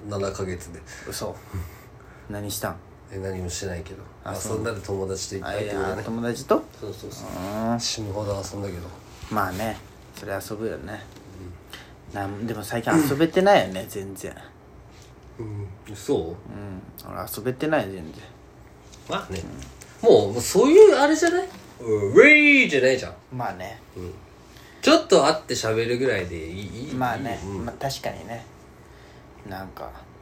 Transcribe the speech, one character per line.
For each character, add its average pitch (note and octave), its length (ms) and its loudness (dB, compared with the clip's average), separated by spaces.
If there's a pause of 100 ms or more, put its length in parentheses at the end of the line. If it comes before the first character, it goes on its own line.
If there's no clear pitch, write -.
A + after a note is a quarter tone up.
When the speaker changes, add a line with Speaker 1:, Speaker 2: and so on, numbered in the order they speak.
(100)
Speaker 1:
七 G2 220 -4
ヶ G2 120 -6
月 F2+ 260 -10
で。 F2 120 -16 (260)
Speaker 2:
嘘。 G2 280 -8
<laughs> - 60 -20 (840)
何 G#2 220 -8
し - 100 -8
た G#2 100 -4
ん？ F2+ 60 -12 (340)
Speaker 1:
え、 G2+ 60 -12
何 F#2+ 240 -6
も F2+ 80 -6
し - 120 -8
て G2+ 60 -8
な F2+ 100 -6
い E2+ 60 -10
け F#2+ 120 -14
ど。 - 80 -18 (200)
Speaker 2:
あ、 F#2+ 120 -10
そ G#2+ 180 -8
う。 A2 40 -4
Speaker 1:
遊 A2 40 -4
ん A2 40 -6
だ A#2 60 -4
ら G#2+ 80 -8
友 F#2+ 300 -6
達 F#2+ 220 -8
と G2+ 60 -8
い - 20 -6
っ F2+ 40 -8
ぱ G2+ 120 -8
い G#2 100 -4
っ G#2 60 -8
て G2+ 40 -6
こ - 20 -4
と - 20 -4
ね。 F#2+ 80 -4
Speaker 2:
あ、 - 80 -4
い - 20 -8
や、 G#2+ 80 -8
友 A2+ 180 -6
達 A#2+ 240 -4
と？ C4+ 160 2 (160)
Speaker 1:
そ G#2+ 100 -12
う G2+ 40 -10
そ G#2+ 140 -14
う G2 40 -12
そ - 140 -16
う。 F#2+ 40 -12
Speaker 2:
う F#2 40 -10
ー G#2+ 420 -4
ん。 A#2 60 -4
Speaker 1:
死 - 220 -4
ぬ G2+ 100 -8
ほ G#2 100 -6
ど G2+ 120 -4
遊 G2 240 -10
ん G2+ 40 -8
だ G2 60 -6
け F2+ 60 -10
ど。 F2 60 -10 (500)
Speaker 2:
ま G#2 180 -2
あ F#2+ 40 -8
ね、 G#2+ 260 -6 (360)
そ - 120 -14
れ G2 80 -6
遊 G2 200 -8
ぶ G#2+ 120 -8
よ F2 100 -6
ね。 G2+ 260 -12 (1120)
Speaker 1:
う - 0 -
ん。 - 20 -16
Speaker 2:
な G2+ 120 -4
ん、 G2+ 200 -8
で A2+ 60 -4
も G#2+ 100 -8
最 A#2 200 -6
近 A#2 100 0
遊 C#3+ 240 4
べ E3 120 2
て F#3 120 2
な G3 180 8
い G2 80 2
よ F#2+ 60 -8
ね、 F#2 160 -8
全 G2 260 -10
然。 - 220 -12 (1000)
Speaker 1:
う A#2 40 -12
ん。 G#2 260 -10 (260)
そ C#3+ 200 -4
う？ A2 40 0
Speaker 2:
う F2+ 40 -2
ん。 E2 140 -8 (760)
俺 F#2 120 -8 (120)
遊 G#2 80 -8
べ B2+ 120 -2
て D#3 140 -4
な D#3 120 2
い、 G#2+ 40 -4
全 F#2+ 100 -10
然。 D#2 280 -14 (840)
Speaker 1:
ま G3 180 -6
あ G2 60 -10
ね。 F2+ 100 -6 (600)
Speaker 2:
う A3+ 40 6
ん。 A#3 40 10
Speaker 1:
も C#3 160 10
う、 G2+ 80 -4
も B2 40 -2
う - 40 -2
そ A#3 260 4
う - 20 6
い G4 220 12
う D4 40 6
あ D4 100 6
れ D#4 100 4
じ D#4+ 80 0
ゃ E4+ 60 4
な F4+ 120 0
い？ F#4+ 60 -8 (320)
う G#2+ 300 0
ん、 - 20 -4
ウ - 120 8
ェ D4+ 100 10 (300)
イ A#3 40 -2
じ D3 80 0
ゃ B2 60 4
な C3 80 6
い B2 80 2
じ - 80 -8
ゃ - 20 -12
ん。 E2 60 -16 (180)
Speaker 2:
ま B2 160 -6
あ F#2 60 -8
ね。 F#2 260 -14 (160)
Speaker 1:
う F#2 40 -12
ん。 F2 120 -12 (720)
ち - 80 4
ょ D#4+ 60 8
っ D#4+ 100 2
と D#3 180 6
会 D#3 80 4
っ - 120 -4
て B2+ 100 -6
喋 A2+ 340 0
る B2 80 0
ぐ C3 100 0
ら A2 120 0
い F2+ 80 -4
で E2+ 200 -10
い F2+ 140 -10
い、 G#2 280 -10
い - 20 -10
い、 C3 40 -8
Speaker 2:
ま B2+ 200 -2
あ - 20 -6
ね。 A#2 260 -6
Speaker 1:
う F#2+ 60 -10 (140)
ん。 - 20 -8
Speaker 2:
ま A#2 80 -8
あ、 - 80 -16
確 C3+ 220 -6
か - 80 -6
に F#2 160 -14
ね。 A#2 180 -12 (1040)
な F#2+ 160 -12
ん F#2+ 40 -14
か、 C2+ 220 -14 (320)